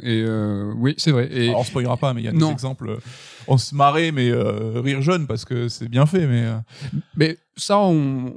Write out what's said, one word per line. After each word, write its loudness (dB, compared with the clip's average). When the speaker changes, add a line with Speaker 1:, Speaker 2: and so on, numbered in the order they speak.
Speaker 1:
Et, 0
euh, -2
oui, 0
c'est 2
vrai. 2
Et 0
Speaker 2:
Alors, 2
on -2
spoilera -2
pas, -2
mais -6
il -4
y -4
a -4
des 0
Speaker 1:
Non. 4
Speaker 2:
exemples. -8
On 6
se -4
marrait, 4
mais, 2
euh, -2
rire 0
jeune, 2
parce -6
que -4
c'est -8
bien 4
fait, 2
mais, 2
euh, -4
Speaker 1:
Mais 2
ça, 0
on, 2